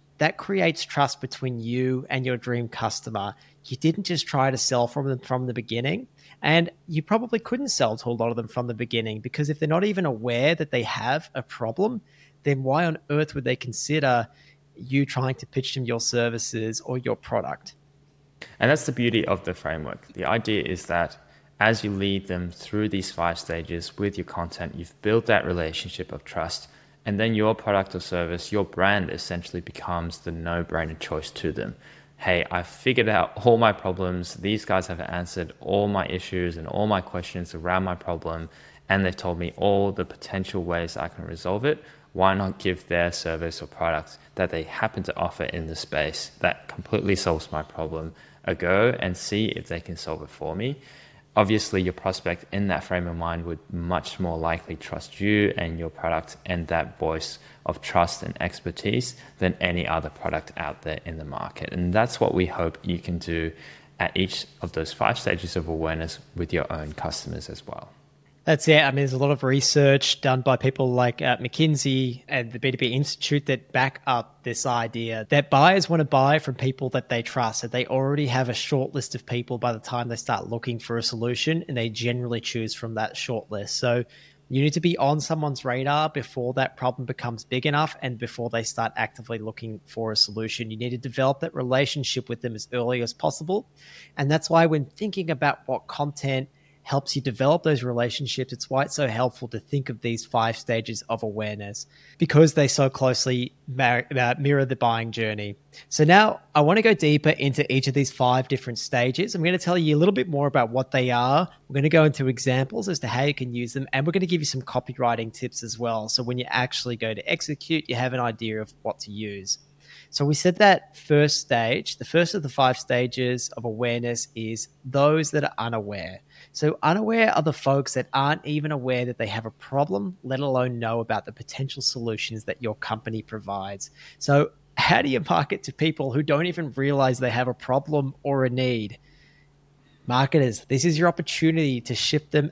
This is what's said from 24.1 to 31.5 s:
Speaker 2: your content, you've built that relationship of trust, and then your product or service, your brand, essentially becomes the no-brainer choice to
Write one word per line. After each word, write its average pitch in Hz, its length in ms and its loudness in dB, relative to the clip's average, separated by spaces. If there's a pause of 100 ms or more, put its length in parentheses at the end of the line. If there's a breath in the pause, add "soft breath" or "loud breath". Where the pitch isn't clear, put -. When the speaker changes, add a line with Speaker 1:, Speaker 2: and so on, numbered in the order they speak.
Speaker 2:
your 90 60 -6
content, 85 520 -8
you've 82 260 -14
built 113 240 2
that 107 200 4
relationship 85 680 -4
of 76 100 -12
trust, - 460 -8 (360 soft breath)
and 104 140 -2
then 113 160 2
your 107 180 4
product 98 400 0
or 90 60 -4
service, 87 540 -4
your 101 100 2
brand, 95 460 2
essentially 87 500 -6
becomes 85 600 -6
the 87 120 -8
no-brainer 82 640 -4
choice 78 340 -6
to - 200 -4